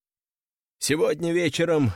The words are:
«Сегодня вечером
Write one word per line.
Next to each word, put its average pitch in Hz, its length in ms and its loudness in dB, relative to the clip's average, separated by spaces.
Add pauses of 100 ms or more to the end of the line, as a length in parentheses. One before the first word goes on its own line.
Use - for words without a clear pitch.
(800)
«Сегодня 165 540 0
вечером 165 640 0